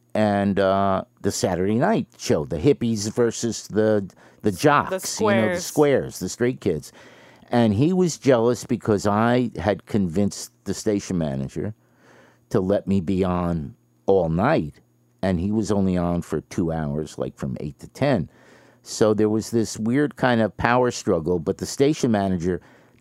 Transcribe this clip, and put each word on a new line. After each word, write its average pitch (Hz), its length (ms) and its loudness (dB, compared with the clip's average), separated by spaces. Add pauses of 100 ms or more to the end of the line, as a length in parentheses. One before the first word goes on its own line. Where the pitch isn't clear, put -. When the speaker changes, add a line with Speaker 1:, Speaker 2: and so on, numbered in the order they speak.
(140)
Speaker 1:
and, 101 460 0
uh, 98 440 2 (180)
the 101 100 -2
Saturday 95 440 -2
night 175 320 0 (100)
show, - 280 -2
the 65 120 -6
hippies 113 560 0
versus 117 540 -2
the, 104 400 2 (340)
the 107 100 0
Speaker 2:
S-, 90 80 -10
Speaker 1:
jocks, 143 580 2
Speaker 2:
the - 80 -2
Speaker 1:
you 208 60 4
know, - 180 2
the 175 120 -2
Speaker 2:
squares. - 40 -10
Speaker 1:
squares, 131 540 2
the 90 100 -6
straight 127 320 -4
kids. 80 300 -4 (580)
And 117 240 4
he 147 200 2
was 180 240 2
jealous 120 480 2
because 104 420 0
I 117 500 2
had 92 280 -2
convinced 98 680 -2 (140)
the 98 80 -4
station 101 440 -4
manager 76 560 -4 (760)
to 113 100 2
let 92 280 0
me 98 140 2
be 92 220 0
on 87 520 -2 (300)
all 92 240 4
night. 104 460 0 (460)
And 92 180 0
he 98 120 -2
was 107 200 -2
only 95 260 0
on 85 240 -2
for 78 200 -6
two 82 300 -4
hours, 76 460 -4
like, 65 200 -8
from 67 220 -6
eight 76 200 -10
to - 80 -18
ten. 127 420 -2 (540)
So 107 300 2
there 107 160 2
was 107 220 -2
this 113 260 -2
weird 120 380 -2
kind 123 240 2
of 107 160 0
power 123 360 2
struggle, 87 480 -2
but 92 180 -2
the - 80 -8
station 139 460 0
manager 92 500 0 (400)